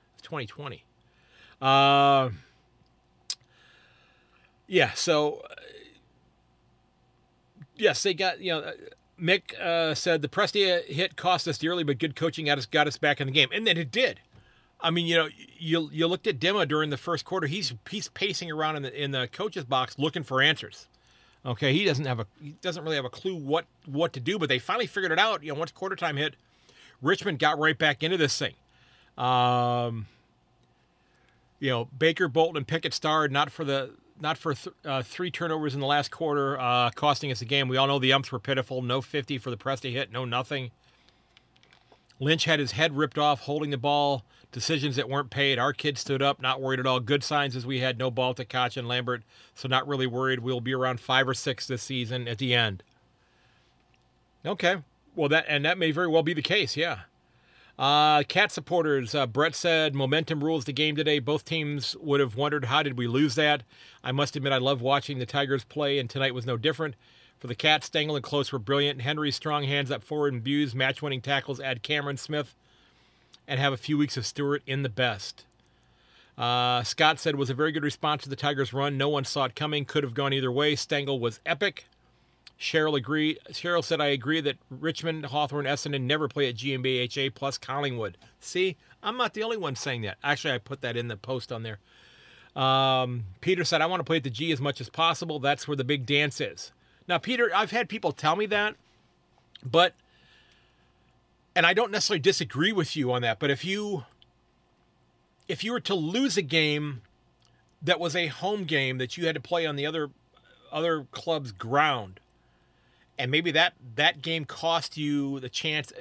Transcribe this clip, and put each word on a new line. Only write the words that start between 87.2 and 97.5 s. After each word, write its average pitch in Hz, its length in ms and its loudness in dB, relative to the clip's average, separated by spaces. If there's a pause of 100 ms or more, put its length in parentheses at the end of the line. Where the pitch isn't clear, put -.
plus 139 300 -6
Collingwood." 123 580 -4 (220)
See, 185 380 -2 (260)
I'm 220 120 -4
not 247 200 -2
the 214 80 -4
only 226 140 -4
one 151 180 -4
saying 123 260 -4
that. 98 220 -6
Actually, 143 320 0
I - 20 -2
put 139 240 -10
that 117 160 -4
in 120 100 -4
the 110 80 -6
post 127 360 -8
on 113 100 -8
there. 110 160 -10 (800)
Um, 131 640 2 (160)
Peter 180 220 2
said, 156 180 2
"I 156 40 2
wanna 180 180 0
play 165 140 2
at 139 60 -2
the 135 80 -6
G 151 200 -2
as 139 80 0
much 139 220 -2
as 113 80 -12
possible. 165 500 0
That's 139 280 0
where 147 100 -2
the 135 60 0
big 131 240 -2
dance 143 340 2
is." 98 300 -10 (360)
Now, 175 120 0
Peter, 240 360 0